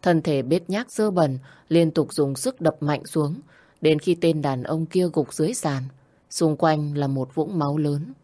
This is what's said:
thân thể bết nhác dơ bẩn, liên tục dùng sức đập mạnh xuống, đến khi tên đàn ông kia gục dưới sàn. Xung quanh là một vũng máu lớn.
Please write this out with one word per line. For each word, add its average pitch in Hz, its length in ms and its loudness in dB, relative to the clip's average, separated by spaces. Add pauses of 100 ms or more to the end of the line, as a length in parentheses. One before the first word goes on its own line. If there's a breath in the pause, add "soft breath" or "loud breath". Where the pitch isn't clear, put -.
thân 165 200 4
thể 143 200 0
bết 170 280 0
nhác 214 220 -4
dơ 214 180 2
bẩn, 151 280 2 (300 loud breath)
liên 165 220 4
tục 151 220 0
dùng 139 240 0
sức - 240 -6
đập 160 200 2
mạnh 147 260 -2
xuống, 156 340 -2 (400 soft breath)
đến 156 180 4
khi 175 220 0
tên 160 220 2
đàn 135 200 -2
ông 160 240 -2
kia 180 260 2
gục 147 220 -2
dưới 175 200 -2
sàn. 139 280 -2 (480 soft breath)
Xung 156 260 0
quanh 151 420 0
là 143 80 0
một 135 280 -4
vũng 160 240 -2
máu 143 180 0
lớn. 151 360 -2 (120)